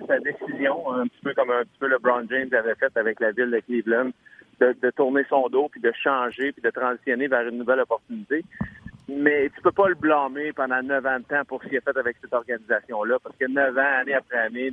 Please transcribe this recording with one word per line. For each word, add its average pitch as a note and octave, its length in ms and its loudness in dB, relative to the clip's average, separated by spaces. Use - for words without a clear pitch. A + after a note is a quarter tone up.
sa C3+ 140 2
décision, C#3 720 -2
un B2 160 0
petit - 140 -14
peu C#3 120 -4
comme B2+ 160 2
un B2 120 2
petit - 180 -14
peu C#3 80 0
LeBron B2 420 2
James C3 220 -2
avait A2+ 240 2
fait - 200 -2
avec A2 220 0
la A2 140 2
ville B2 180 0
de A#2 100 2
Cleveland, A#2+ 500 0
de, B2 200 4
de B2 100 2
tourner C3+ 380 2
son C3+ 200 2
dos, C3+ 200 2
puis B2+ 120 -20
de A#2 120 2
changer, C3 600 -2
puis - 100 -14
de A#2 80 0
transitionner B2 560 -2
vers A#2+ 220 2
une A#2+ 100 -6
nouvelle B2 220 2
opportunité. A#2 640 -4
Mais C#3+ 480 2
tu - 40 -20
peux F3 120 4
pas G3 160 4
le F3+ 80 0
blâmer D3 560 0
pendant B2+ 320 -2
neuf C3+ 200 -2
ans C3 140 -2
de A#2+ 60 -12
temps D3 200 -2
pour C3 200 -8
ce - 40 -14
qu'il C3 100 -2
a - 20 -4
fait C3+ 160 -2
avec A#2+ 240 -2
cette - 120 -12
organisation-là, A#2 880 -2
parce - 160 -14
que C3 100 -2
neuf C3+ 300 0
ans, C3+ 240 2
année C#3 140 -2
après B2 240 -2
année, A#2+ 340 -4